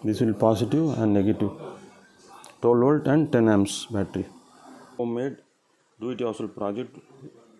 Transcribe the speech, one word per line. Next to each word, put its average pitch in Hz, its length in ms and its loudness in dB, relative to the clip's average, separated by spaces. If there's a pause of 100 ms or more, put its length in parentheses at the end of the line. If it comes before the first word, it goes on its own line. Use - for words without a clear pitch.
This 107 180 -2
will 110 140 2
positive 113 640 2
and 107 160 2
negative, 101 380 2 (1080)
twelve 120 200 4
volt 147 260 2
and 151 240 2
ten 117 180 4
amps 101 380 2
battery. 98 400 -6 (720)
Homemade, 120 400 -6 (640)
do-it-yourself 113 520 -6
project, 104 460 -8 (600)